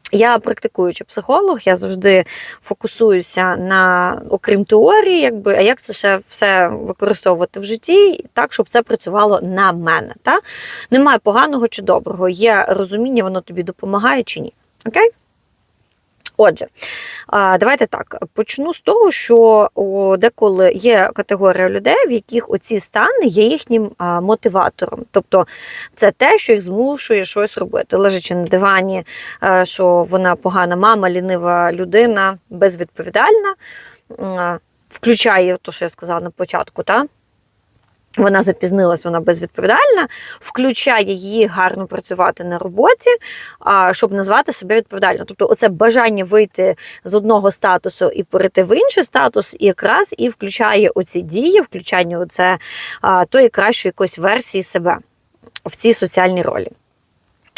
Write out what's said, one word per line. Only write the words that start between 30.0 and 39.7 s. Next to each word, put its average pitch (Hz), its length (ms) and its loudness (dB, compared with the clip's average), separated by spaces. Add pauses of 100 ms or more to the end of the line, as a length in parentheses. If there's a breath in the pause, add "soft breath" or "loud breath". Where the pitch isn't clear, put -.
вона 185 260 0
погана 180 400 -2
мама, 196 340 2
лінива 175 640 0
людина, 190 640 0 (120)
безвідповідальна, 196 1080 0 (640 loud breath)
м, 190 60 -8
а, 180 340 -6 (300)
включає 190 720 2
те, - 100 -14
що 175 140 -8
я 165 40 -4
сказала 170 300 -6
на 180 100 -8
початку, - 540 -6
та? 240 220 0 (1120)
Вона 196 260 2
запізнилась, 180 640 0
вона 170 140 -4
безвідповідальна, 196 880 0 (320 loud breath)